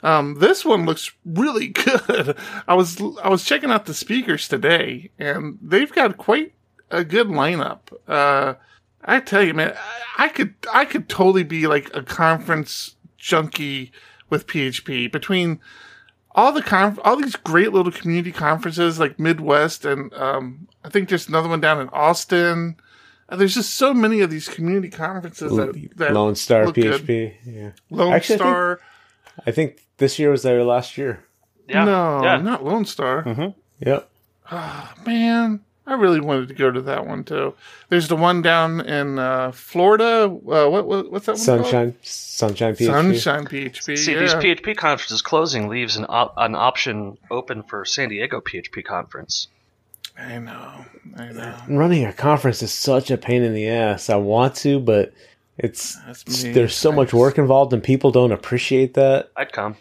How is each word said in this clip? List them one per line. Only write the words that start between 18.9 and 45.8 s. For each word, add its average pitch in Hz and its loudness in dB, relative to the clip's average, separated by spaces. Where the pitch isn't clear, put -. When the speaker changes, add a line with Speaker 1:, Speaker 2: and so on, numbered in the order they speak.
Speaker 1:
like 156 -2
Midwest, 156 0
and, 139 -4
um, 135 -6
I 156 -18
think 185 -2
there's 175 -2
another 160 -2
one 165 -2
down 151 2
in 127 -8
Austin. 170 0
Uh, 180 -10
there's 190 4
just 233 -4
so 277 2
many 220 4
of 175 2
these 156 -8
community 180 -2
conferences 165 -8
that, 107 -2
Speaker 2:
L-, 147 -14
Speaker 1:
that 147 0
Speaker 2:
Lone 104 2
Star 110 4
Speaker 1:
look 160 0
good. 117 2
Speaker 2:
P 117 -2
H 110 -6
P, 123 -16
yeah. 104 -14
Speaker 1:
Lone 180 0
Speaker 2:
Actually, 214 2
I - -2
think, - 0
Speaker 1:
Star. 180 -2
Speaker 2:
I 117 -2
think 147 -4
this 135 0
year 147 4
was 139 2
their 123 2
last 123 0
year. 131 -6
Speaker 3:
Yeah, - 2
Speaker 1:
No, 170 2
Speaker 3:
yeah. 170 4
Speaker 1:
not 185 -4
Lone 196 0
Star. 131 -4
Speaker 2:
Mm-hmm. 135 -6
Yep. 135 0
Speaker 1:
Ah, 156 -12
man, 233 0
I 269 -4
really 185 4
wanted 139 -2
to 135 -16
go 135 2
to 131 -4
that 135 -6
one - -10
too. 139 -6
There's 170 2
the 170 0
one 175 2
down 165 2
in, 143 -4
uh, 131 -2
Florida. 214 4
Uh, 156 2
what, 196 0
what, 196 -2
what's 202 -8
that 220 -2
one 220 -6
called? 123 4
Speaker 2:
Sunshine, 120 0
Sunshine - -4
P 117 0
H 113 4
P. - 0
Speaker 1:
Sunshine 151 2
P 139 -8
H - -14
P, 147 -4
Speaker 3:
See, 147 -2
these 170 2
Speaker 1:
yeah. 160 0
Speaker 3:
P 180 2
H 156 -4
P 208 -4
conferences 143 -2
closing 143 -2
leaves 117 -4